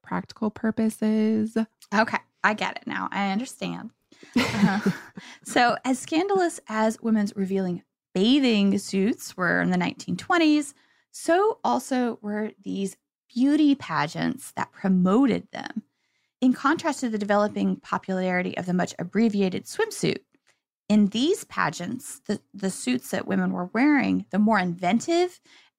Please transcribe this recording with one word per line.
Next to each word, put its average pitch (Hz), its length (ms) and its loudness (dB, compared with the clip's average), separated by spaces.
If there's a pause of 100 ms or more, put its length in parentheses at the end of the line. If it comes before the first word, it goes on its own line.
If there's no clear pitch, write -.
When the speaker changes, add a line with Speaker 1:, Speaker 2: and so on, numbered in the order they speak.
Speaker 1:
practical - 480 -6
purposes. 220 1040 0 (380)
Speaker 2:
Okay, 214 240 2 (260)
I 208 100 2
get 208 220 -6
it - 100 -18
now. - 240 -6
I 196 200 -2
understand. 190 600 -6 (460)
Uh-huh. 208 600 2
Speaker 1:
<laughs> - 480 -20
Speaker 2:
So, 240 400 2
as 254 140 0
scandalous 359 720 0
as 220 340 0
women's 214 340 0
revealing 190 460 -2 (320)
bathing 214 640 4
suits 196 580 -2
were 175 240 0
in 175 100 2
the 180 60 2
nineteen 180 400 -4
twenties, 302 580 2 (380)
so 403 500 0
also 247 600 -2
were 208 280 -4 (120)
these 196 340 -6 (360)
beauty 285 420 4
pageants 160 760 -4
that - 200 -8
promoted 190 800 2
them. - 300 -10 (580)
In 254 120 4
contrast 294 480 -2
to 247 100 -2
the 220 80 -2
developing 202 580 0
popularity 185 800 -4
of 180 100 -6
the 180 60 -2
much 180 260 0
abbreviated 196 680 0
swimsuit, - 540 -2 (680)
in 208 200 6
these 269 360 0
pageants, - 840 -6
the, 208 140 -4 (140)
the 196 160 -4
suits 247 400 -4
that - 160 -6
women 185 260 -2
were 180 220 -6
wearing, 220 560 2
the 185 80 -2
more 214 200 4
inventive 190 840 0 (380)